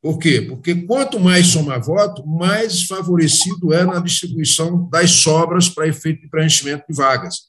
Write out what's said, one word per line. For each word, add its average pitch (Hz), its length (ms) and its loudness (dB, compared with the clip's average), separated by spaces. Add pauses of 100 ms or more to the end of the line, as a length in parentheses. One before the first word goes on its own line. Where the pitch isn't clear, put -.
Por 156 180 -4
quê? 170 220 2
Porque 127 340 -6
quanto 240 420 -2
mais 180 300 4
soma 143 320 0
voto, 156 480 -2
mais 190 560 0
favorecido 180 880 0
é 175 140 2
na 180 140 0
distribuição 175 880 -2
das 170 220 2
sobras 175 580 2
pra 156 180 -4
efeito 156 360 -4
de 147 60 -20
preenchimento 151 600 0
de 151 60 -6
vagas 135 540 0